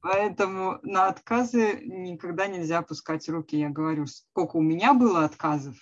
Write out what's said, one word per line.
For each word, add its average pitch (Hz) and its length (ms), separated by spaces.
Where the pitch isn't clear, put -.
Поэтому 190 800
на 190 260
отказы 233 760
никогда 180 600
нельзя 170 320
опускать 160 500
руки. 156 300
Я 147 120
говорю, 151 360
сколько - 500
у 160 60
меня 175 320
было 214 300
отказов, 147 580